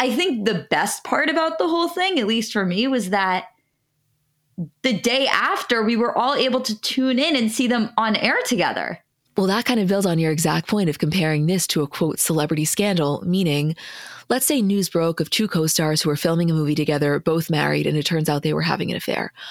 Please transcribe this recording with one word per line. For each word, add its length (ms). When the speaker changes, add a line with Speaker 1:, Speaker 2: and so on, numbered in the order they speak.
Speaker 1:
I 140
think 300
the 240
best 340
part 240
about 300
the 100
whole 220
thing, 320
at 60
least 260
for 120
me, 220
was 220
that 380
the 120
day 340
after, 560
we 140
were 200
all 180
able 260
to 180
tune 400
in 160
and 160
see 160
them 300
on 180
air 300
together. 580
Speaker 2:
Well, 120
that 180
kind 120
of 120
builds 160
on 120
your 140
exact 380
point 200
of 100
comparing 480
this 200
to 140
a, 60
quote, 300
"celebrity 460
scandal," 640
meaning, 500
let's 160
say 160
news 260
broke 320
of 100
two 200
co-stars 520
who 80
are 60
filming 340
a 40
movie 220
together, 440
both 300
married, 360
and 120
it 80
turns 240
out 120
they 120
were 80
having 300
an 60
affair. 360